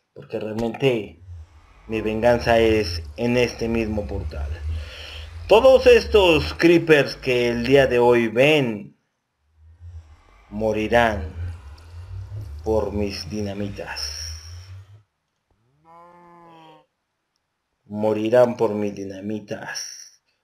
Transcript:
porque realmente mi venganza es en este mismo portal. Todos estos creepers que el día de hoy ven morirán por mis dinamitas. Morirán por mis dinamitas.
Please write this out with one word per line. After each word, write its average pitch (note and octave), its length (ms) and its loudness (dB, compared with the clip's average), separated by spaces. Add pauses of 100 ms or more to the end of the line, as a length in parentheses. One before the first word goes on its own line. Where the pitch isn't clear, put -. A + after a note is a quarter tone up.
(120)
porque - 260 -12
realmente A2+ 840 -4 (680)
mi A2 120 -4
venganza A#2 580 2
es A2 440 2 (140)
en A#2+ 200 -2
este A#2 320 0
mismo G#2+ 380 -4
portal. F#2 420 -8 (1000)
Todos B3+ 380 6
estos G3 680 6
creepers D#3+ 600 4
que B2 320 0
el A#2+ 180 -2
día C3+ 200 6
de B2 120 0
hoy A#2+ 300 4
ven A#2 680 0 (1500)
morirán G#2+ 840 0 (1300)
por G#2+ 300 -2
mis G2+ 360 -6
dinamitas. G2+ 1000 -8 (3500)
Morirán A2 720 2
por G#2+ 180 0
mis G#2 200 -4
dinamitas. G2 1300 -12 (220)